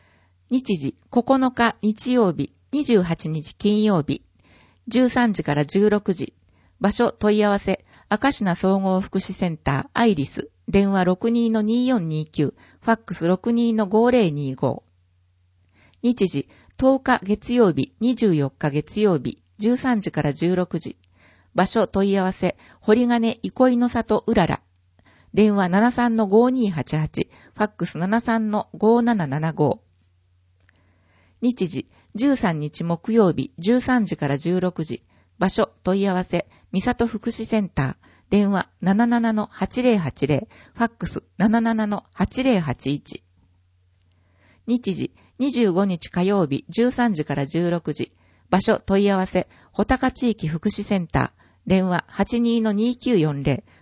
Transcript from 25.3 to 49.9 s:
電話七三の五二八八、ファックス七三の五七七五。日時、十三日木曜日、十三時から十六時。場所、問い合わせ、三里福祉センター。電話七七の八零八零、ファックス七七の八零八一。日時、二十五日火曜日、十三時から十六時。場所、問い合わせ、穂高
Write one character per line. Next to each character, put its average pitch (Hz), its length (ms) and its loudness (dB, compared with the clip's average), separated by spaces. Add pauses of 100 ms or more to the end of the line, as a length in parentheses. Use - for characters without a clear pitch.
電 208 240 4
話 185 140 0
七 208 200 4
三 240 260 0
の 220 100 2
五 226 240 4
二 247 200 0
八 156 280 -4
八、 - 320 -4 (240)
フ - 60 -6
ァ 214 40 0
ッ 214 40 -2
ク - 180 -8
ス - 100 -10
七 196 240 -2
三 226 300 -2
の 208 240 -4
五 226 260 2
七 226 260 0
七 151 280 -4
五。 147 260 0 (1600)
日 233 280 -2
時、 - 200 -8 (260)
十 262 220 0
三 165 240 -2
日 151 240 -8
木 170 300 -4
曜 196 180 6
日、 - 260 -4
十 226 220 2
三 247 240 0
時 - 140 -6
か 147 100 -2
ら 143 80 0
十 170 240 -2
六 175 240 -4
時。 - 180 -10 (360)
場 196 100 0
所、 190 220 -2 (120)
問 196 180 0
い 196 60 0
合 190 80 0
わ 180 80 -2
せ、 - 260 -4 (220)
三 190 100 -2
里 240 260 0
福 226 240 -6
祉 226 140 -6
セ 220 160 0
ン 185 80 -4
タ - 140 -4
ー。 135 140 -4 (340)
電 202 200 4
話 196 180 0 (120)
七 202 260 2
七 233 260 2
の 214 180 -2
八 - 320 -4
零 240 160 4
八 143 280 -4
零、 139 220 0 (260)
フ - 60 -6
ァ 233 60 0
ッ - 40 0
ク - 160 -12
ス - 160 -10 (160)
七 226 220 2
七 226 260 -2
の 208 260 -6
八 202 300 -4
零 240 180 2
八 139 320 -4
一。 - 300 -10 (1400)
日 226 280 -2
時、 - 200 -8 (240)
二 269 120 0
十 226 220 2
五 185 120 2
日 185 240 -4
火 175 140 -2
曜 190 240 2
日、 139 220 -4
十 226 220 0
三 240 220 0
時 151 120 -4
か 143 100 -4
ら 139 100 -2
十 170 240 -2
六 170 240 -4
時。 - 200 -8 (380)
場 190 100 4
所、 220 180 2
問 202 260 0
い 202 60 2
合 196 80 0
わ 190 80 -2
せ、 - 220 -2 (240)
穂 208 120 -2
高 254 280 0